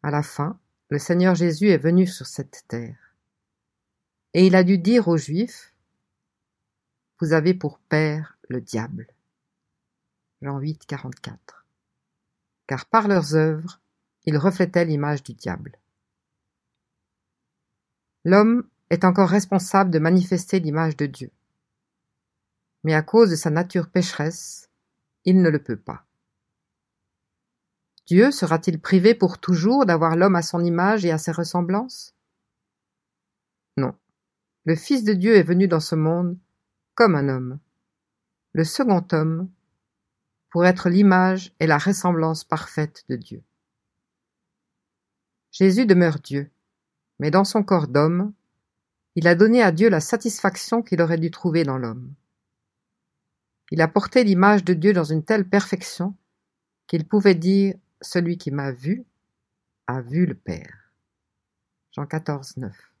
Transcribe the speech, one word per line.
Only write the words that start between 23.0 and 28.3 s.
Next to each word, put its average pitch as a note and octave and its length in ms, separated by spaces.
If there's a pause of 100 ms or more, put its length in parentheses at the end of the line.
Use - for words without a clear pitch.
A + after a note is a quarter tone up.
cause A3 300
de D#3+ 60
sa E3 120
nature E3+ 400
pécheresse, - 800 (560)
il F#3 160
ne F3 80
le D3 140
peut A2 160
pas. - 260 (2000)
Dieu A3 260